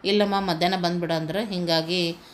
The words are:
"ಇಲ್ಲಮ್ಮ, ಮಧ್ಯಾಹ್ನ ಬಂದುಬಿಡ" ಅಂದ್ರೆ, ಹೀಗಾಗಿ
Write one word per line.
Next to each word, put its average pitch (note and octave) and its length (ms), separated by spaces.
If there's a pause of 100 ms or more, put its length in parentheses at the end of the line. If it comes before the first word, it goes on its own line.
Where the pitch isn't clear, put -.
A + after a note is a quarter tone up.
"ಇಲ್ಲಮ್ಮ, G3+ 360
ಮಧ್ಯಾಹ್ನ F3+ 420
ಬಂದುಬಿಡ" E3+ 300
ಅಂದ್ರೆ, D#3+ 320
ಹೀಗಾಗಿ E3+ 720 (160)